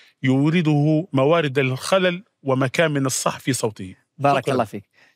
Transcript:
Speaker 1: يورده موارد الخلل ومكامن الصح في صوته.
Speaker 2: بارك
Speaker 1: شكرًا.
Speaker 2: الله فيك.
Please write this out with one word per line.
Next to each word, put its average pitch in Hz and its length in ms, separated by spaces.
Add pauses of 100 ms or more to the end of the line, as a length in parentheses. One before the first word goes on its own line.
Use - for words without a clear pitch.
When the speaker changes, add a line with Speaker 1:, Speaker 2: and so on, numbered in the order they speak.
(220)
Speaker 1:
يورده 151 880
موارد 143 460
الخلل 180 680 (180)
ومكامن 139 640
الصح - 320
في - 140
صوته. 107 440 (220)
Speaker 2:
بارك 139 240
Speaker 1:
شكرًا. 143 100
Speaker 2:
الله 123 120
فيك. 104 200 (320)